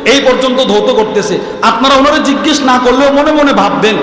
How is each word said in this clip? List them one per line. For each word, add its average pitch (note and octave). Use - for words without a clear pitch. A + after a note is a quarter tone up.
এই C4+
পর্যন্ত B3+
ধৌত G#3
করতেছে, G#3
আপনারা B3
ওনারা C#4+
জিজ্ঞেস D4
না B3+
করলেও C4+
মনে D4
মনে D4
ভাববেন G3